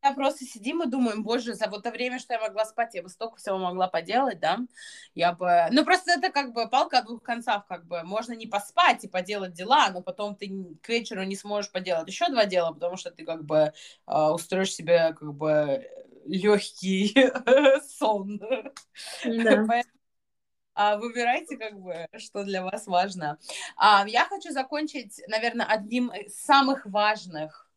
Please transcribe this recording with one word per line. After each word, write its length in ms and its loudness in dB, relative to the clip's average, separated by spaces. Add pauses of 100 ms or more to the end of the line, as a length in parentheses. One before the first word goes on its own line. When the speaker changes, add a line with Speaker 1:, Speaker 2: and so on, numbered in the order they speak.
Speaker 1:
Я 120 2
просто 320 -2
сидим 360 -4
и 60 -2
думаем: 360 0
"Боже, 300 -2
за 140 -2
вот 140 -8
то 80 -6
время, 300 -6
что 140 -8
я 60 -4
могла 240 -2
спать, 300 -6
я 80 -8
бы 80 -14
столько 260 -12
всего 220 -4
могла 300 -2
поделать, 520 -2
да? 200 0 (540)
Я 200 2
бы". 380 4
Ну, 120 4
просто 280 2
это, 180 0
как 240 -2
бы, 160 -2
палка 300 2
о 20 -10
двух 200 -16
концах, 440 -4
как 200 -12
бы. 180 -8
Можно 300 -6
не 120 -14
поспать 580 2
и 40 -14
поделать 460 -6
дела, 380 4
но 100 -10
потом 340 -8
ты 100 -12
н-, 360 -10
к 60 -20
вечеру 360 -4
не 120 -6
сможешь 360 -6
поделать 360 -4
еще 220 -2
два 160 2
дела, 260 0
потому 240 -6
что 140 -12
ты, 160 -20
как 180 -8
бы, 280 2 (340)
а, 280 2
устроишь 400 -2
себе, 400 4
как 200 -12
бы, 520 0 (400)
легкий 880 0
<laughs> 680 6 (160)
сон. 420 -2 (840)
Speaker 2:
Да. 420 4
Speaker 1:
Поэтому, 280 -2 (800)
а, 240 2
выбирайте, 580 -2
как 240 -12
бы, 260 -10 (120)
что 260 -8
для 180 -4
вас 240 -8
важно. 520 -2 (380)
А, 320 6
я 180 2
хочу 260 -10
закончить, 760 -6
наверное, 380 -2
одним 460 0
из 280 -14
самых 460 4
важных 800 -2 (120)